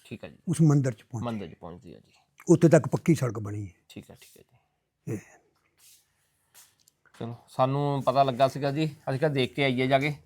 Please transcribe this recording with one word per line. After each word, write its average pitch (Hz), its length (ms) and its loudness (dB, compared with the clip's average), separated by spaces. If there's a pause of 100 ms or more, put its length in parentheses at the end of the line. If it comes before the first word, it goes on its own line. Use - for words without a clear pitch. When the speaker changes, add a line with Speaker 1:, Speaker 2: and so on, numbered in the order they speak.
Speaker 1:
ਠੀਕ - 180 -14
ਹੈ 87 60 -14
ਜੀ। - 80 -20 (100)
Speaker 2:
ਉਸ 160 140 -2
ਮੰਦਿਰ 143 300 4
'ਚ - 120 -14
ਪਹੁੰਚੇ। 110 220 -10
Speaker 1:
ਮੰਦਿਰ 107 240 -8
'ਚ - 40 -20
ਪਹੁੰਚਦੀ 87 400 -18
ਹੈ 53 60 -20
ਜੀ। - 120 -20 (380)
Speaker 2:
ਉੱਥੇ 165 200 6
ਤੱਕ 147 180 4
ਪੱਕੀ 160 280 0
ਸੜਕ 117 240 -4
ਬਣੀ 104 260 -10
ਹੈ। 90 60 -16 (180)
Speaker 1:
ਠੀਕ - 220 -20
ਹੈ, - 100 -20
ਠੀਕ - 160 -20
ਹੈ - 60 -20
ਜੀ। - 720 -18
Speaker 2:
ਇਹ। 101 60 -8 (2000)
Speaker 1:
ਚਲੋ, 117 160 -10 (140)
ਸਾਨੂੰ 139 560 0
ਪਤਾ 131 180 4
ਲੱਗਾ 135 240 2
ਸੀਗਾ 139 240 -4
ਜੀ, 156 140 -2 (240)
ਅਸੀਂ 135 100 -4
ਕਿਹਾ 156 100 2
ਦੇਖ 131 240 -2
ਕੇ 147 100 -2
ਆਈਏ 131 240 0
ਜਾ 135 120 2
ਕੇ। 147 140 -2 (120)